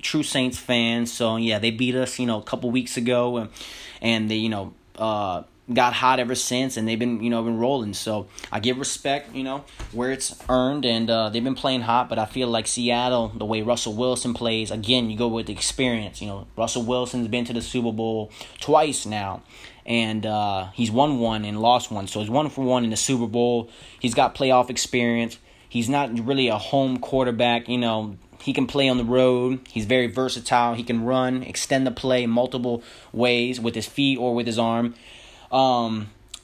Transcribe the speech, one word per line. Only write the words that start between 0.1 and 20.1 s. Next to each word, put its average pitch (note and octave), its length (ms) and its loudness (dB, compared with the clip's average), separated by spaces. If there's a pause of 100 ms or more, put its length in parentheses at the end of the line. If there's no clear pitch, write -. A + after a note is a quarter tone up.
Saints B2+ 360 -2
fan. A#2 480 0
So, A2+ 300 0
yeah, A2+ 240 0
they A2+ 100 2
beat B2 240 -2
us, B2+ 240 -2
you B2+ 80 -2
know, A#2 100 0
a G#2 60 -6
couple B2 280 -4
weeks B2 280 -2
ago. B2 400 2
And, A2 100 -6 (540)
and A2+ 280 0
they, A2 40 0
you A2 160 0
know, G2 240 -6 (240)
uh, G#2 460 -2 (280)
got B2 220 4
hot B2+ 260 4
ever B2 140 -2
since. B2+ 420 -2
And A2 100 -2
they've A2+ 120 0
been, A#2+ 240 0
you A#2 80 0
know, A#2 120 0
been A2+ 140 0
rolling. A#2 380 0
So, G#2+ 320 -4 (240)
I A2 100 -4
give B2 160 0
respect, C#3 580 -4
you C3 100 -4
know, C3+ 200 -6 (280)
where A#2+ 200 -2
it's - 240 -6 (140)
earned. B2+ 340 2
And, A2+ 240 2
uh, A2+ 220 2
they've A#2 120 -2
been C3 120 0
playing C3 280 -2
hot. A#2 280 2
But A2 80 -2
I G#2+ 80 0
feel B2+ 220 -2
like A2+ 180 0
Seattle, A#2+ 680 0
the A2 120 -4
way A2 160 0
Russell A#2 320 0
Wilson A#2+ 400 0
plays, A2 360 -2
again, A2+ 380 2
you G#2+ 80 -4
go A#2+ 120 2
with A2+ 180 -2
the G2+ 80 -6
experience. A2+ 680 -2
You G2+ 60 -8
know, G2 280 -10
Russell A2+ 280 -2
Wilson's B2 460 -2
been A#2+ 180 -2
to A#2+ 80 -8
the A#2 80 -4
Super A#2 300 -2
Bowl A2 380 -4 (300)
twice D#3 460 2
now. G2+ 360 -6 (440)
And, A2 400 0